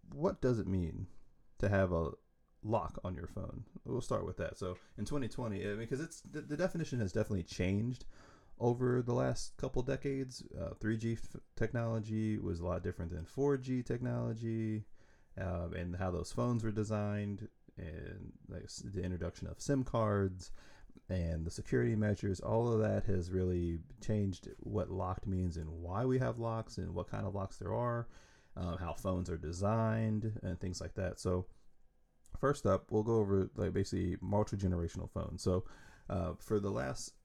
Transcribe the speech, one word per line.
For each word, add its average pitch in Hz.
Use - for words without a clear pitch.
what 170
does 123
it 92
mean 92
to 101
have 98
a 82
lock 107
on 92
your 87
phone? 95
We'll 123
start -
with -
that. -
So 90
in 104
twenty 139
twenty, 104
I 104
mean, 113
'cause 135
it's, -
the, 151
the 147
definition 165
has 98
definitely 104
changed 104
over 123
the 120
last 127
couple 131
decades. 135
Uh, -
three 110
G 113
f-, -
technology 110
was 92
a 85
lot 90
different 90
than 85
four 139
G 127
technology, 113
um, 87
and 87
how 92
those 85
phones 120
were 110
designed, 104
and, 82
like, 87
s-, -
the 92
introduction 87
of -
sim 139
cards 101
and 82
the 85
security 120
measures. 104
All 117
of 110
that 104
has 90
really 90
changed 104
what 104
locked 92
means 92
and 80
why 85
we 127
have 123
locks 113
and 87
what 87
kind 104
of 95
locks 98
there 98
are, 120
uh, 85
how 85
phones 90
are 82
designed 110
and 90
things 92
like 87
that. 92
So 92
first 143
up, 95
we'll 107
go 113
over, 98
like, 92
basically 95
multi-generational 92
phones. -
So, 92
uh, 87
for 107
the 101
last 131